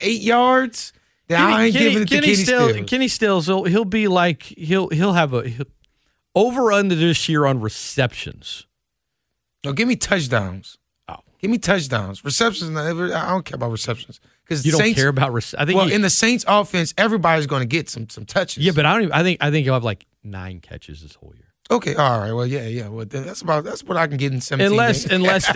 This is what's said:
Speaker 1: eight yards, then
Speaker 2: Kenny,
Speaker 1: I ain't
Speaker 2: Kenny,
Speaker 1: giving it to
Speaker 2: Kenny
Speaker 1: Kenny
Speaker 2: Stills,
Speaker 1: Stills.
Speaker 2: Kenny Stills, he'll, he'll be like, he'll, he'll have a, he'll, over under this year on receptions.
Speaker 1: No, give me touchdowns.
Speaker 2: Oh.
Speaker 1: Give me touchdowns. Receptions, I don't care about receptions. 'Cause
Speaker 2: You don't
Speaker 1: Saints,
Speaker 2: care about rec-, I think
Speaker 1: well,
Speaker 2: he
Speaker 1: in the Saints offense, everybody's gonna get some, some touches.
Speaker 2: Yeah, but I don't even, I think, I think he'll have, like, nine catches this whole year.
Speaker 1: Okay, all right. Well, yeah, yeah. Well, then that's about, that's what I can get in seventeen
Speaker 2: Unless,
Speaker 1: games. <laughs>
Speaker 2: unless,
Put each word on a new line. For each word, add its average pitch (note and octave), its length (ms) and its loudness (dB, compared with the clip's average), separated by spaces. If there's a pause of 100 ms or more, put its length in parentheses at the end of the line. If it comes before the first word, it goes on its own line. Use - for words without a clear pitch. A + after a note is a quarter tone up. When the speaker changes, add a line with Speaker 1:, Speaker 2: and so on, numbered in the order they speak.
Speaker 1:
eight G#3+ 200 -2
yards, B3 720 2 (360)
then E3+ 120 2
Speaker 2:
Kenny, G3 120 4
Speaker 1:
I A3 120 4
ain't A3+ 100 4
Speaker 2:
Kenny, F3 120 4
Speaker 1:
giving G#3+ 160 2
it G3+ 60 -2
to C4+ 60 0
Speaker 2:
Kenny D4 140 2
Speaker 1:
Kenny G#3 80 4
Speaker 2:
Stills, A#3+ 360 4
Speaker 1:
Stills. - 180 -4
Speaker 2:
Kenny B3+ 180 0
Stills, F#3+ 380 0
he'll, F#3+ 180 0
he'll F#3+ 200 2
be G#3 240 0
like, F3+ 340 2
he'll, F3+ 480 -2
he'll F3+ 240 2
have D#3+ 200 2
a, A#2+ 140 -2
he'll, A#2+ 180 -8 (680)
over A#3+ 380 4
under G3+ 220 2
this E3 340 2
year D3+ 180 2
on C3 140 0
receptions. - 1040 -6 (960)
Speaker 1:
No, C#3 80 -4
give A3 160 0
me C4 80 2
touchdowns. A2+ 840 -2 (300)
Speaker 2:
Oh. D#2+ 80 -14 (240)
Speaker 1:
Give G3 100 -2
me A#3 80 0
touchdowns. B2+ 680 -4
Receptions, D#3+ 520 -2
I D#3 160 -4
don't E3+ 520 -4
care - 120 -12
about B2 140 -4
receptions. - 500 -8 (260)
'Cause D3 200 -2
Speaker 2:
You D#3 60 2
don't D3+ 100 4
Speaker 1:
Saints, A3 180 2
Speaker 2:
care C#3 80 4
about C3+ 240 0
rec-, A#2 240 -4
I - 80 -2
think F#3 140 2
Speaker 1:
well, F#3+ 100 4
Speaker 2:
he F#3+ 60 0
Speaker 1:
in G#3+ 80 4
the F#3+ 80 2
Saints A#3 360 2
offense, F#3+ 520 0
everybody's E3+ 480 2
gonna C3+ 180 -2
get C3+ 240 -2
some, A2+ 220 -10
some G#2+ 160 -16
touches. - 360 -4
Speaker 2:
Yeah, F3+ 140 4
but D3+ 80 4
I D3+ 80 4
don't A3+ 120 2
even, D3+ 100 -2
I D3+ 80 2
think, F3+ 200 0
I D3 80 2
think D3+ 140 2
he'll C3+ 80 0
have, B2 120 0
like, G#2+ 200 -4 (180)
nine F#2 380 -14
catches D2+ 420 -18
this D#2 120 -20
whole - 200 -20
year. - 120 -20 (240)
Speaker 1:
Okay, G#3 240 -2
all C3 260 2
right. G#2 120 -4
Well, A#2+ 140 -2
yeah, B2+ 200 -6
yeah. A2+ 220 -8
Well, A2 180 -12
then C3+ 180 -10
that's - 160 -12
about, D#3 240 -2
that's - 200 -10
what F3+ 120 -4
I E3 100 2
can C#3+ 120 -4
get C#3 160 -2
in B2+ 80 -4
seventeen G3 300 2
Speaker 2:
Unless, A3+ 340 2
Speaker 1:
games. - 60 0
<laughs> - 20 2
Speaker 2:
unless, F#3 420 2